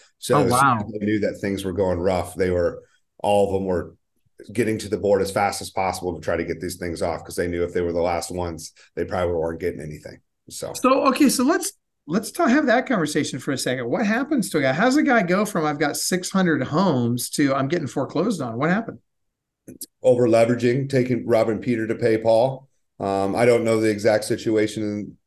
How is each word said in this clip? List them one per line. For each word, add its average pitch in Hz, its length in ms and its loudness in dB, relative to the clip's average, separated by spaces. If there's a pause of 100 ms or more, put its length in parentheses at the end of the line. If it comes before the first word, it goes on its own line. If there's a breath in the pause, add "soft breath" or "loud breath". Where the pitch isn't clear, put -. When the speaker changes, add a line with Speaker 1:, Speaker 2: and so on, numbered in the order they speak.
(260 soft breath)
Speaker 1:
So 131 120 4
Speaker 2:
Oh, 143 80 4
Speaker 1:
as 120 60 2
soon 123 80 4
Speaker 2:
wow. 131 240 4
Speaker 1:
as 107 80 -12
they 104 140 -6
knew 107 140 0
that 98 200 -2
things 98 240 -4
were 95 80 -4
going 92 280 0
rough, 90 360 0
they 92 140 0
were, 87 320 0 (380 loud breath)
all 101 280 2
of 95 60 -2
them 95 120 -2
were 90 300 -2 (560)
getting 110 280 0
to 101 100 -10
the 101 80 0
board 98 240 2
as 95 80 -2
fast 101 320 0
as 95 80 -12
possible 90 460 -4
to 78 40 -12
try 85 160 -2
to 82 80 -2
get 78 160 -8
these 87 180 -8
things 85 260 -6
off, 82 200 -4
'cause - 120 -16
they 90 120 -2
knew 87 160 -2
if 87 100 -4
they 90 80 0
were 85 120 -2
the 85 80 -2
last 85 300 -2
ones, 85 420 -8 (220 soft breath)
they 85 100 -4
probably 87 300 -2
weren't 82 240 -4
getting 82 220 -6
anything. 76 360 -14 (320)
So. - 240 -10
Speaker 2:
So, 277 360 2
okay, 262 200 4
so 254 140 0
let's, 349 300 0 (340)
let's 175 240 -4
ta-, 240 160 0
have 294 180 2
that 247 220 2
conversation 156 500 -2
for 143 140 -6
a 131 60 -4
second. 127 300 -4
What 190 200 0
happens 247 420 -2
to - 80 -2
a 147 60 0
guy? 131 100 4
How's 247 240 2
a 302 60 4
guy 247 180 4
go 185 240 2
from, 180 180 -2
"I've 147 160 -2
got 147 160 0
six - 360 -4
hundred 165 320 2
homes," 123 720 0
to, 139 160 4
"I'm 139 140 0
getting 156 200 -2
foreclosed 156 540 -2
on"? 113 160 -6
What 156 140 0
happened? 202 260 -4 (1040)
Speaker 1:
Over 123 260 4
leveraging, 120 640 4
taking, 123 380 0
robbing 113 320 2
Peter 110 280 -2
to 110 80 -2
pay 113 220 2
Paul. 113 500 2 (320)
Um, 98 360 0
I 117 100 2
don't 117 180 6
know 113 160 2
the 110 100 2
exact 107 340 2
situation 107 1040 -2